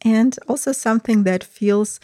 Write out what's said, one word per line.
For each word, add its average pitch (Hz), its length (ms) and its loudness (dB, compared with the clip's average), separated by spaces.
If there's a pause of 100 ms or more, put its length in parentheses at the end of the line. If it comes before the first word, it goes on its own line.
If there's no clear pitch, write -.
and 226 360 2 (100)
also 269 240 -4
something 220 520 0
that 185 200 -2
feels 202 600 -2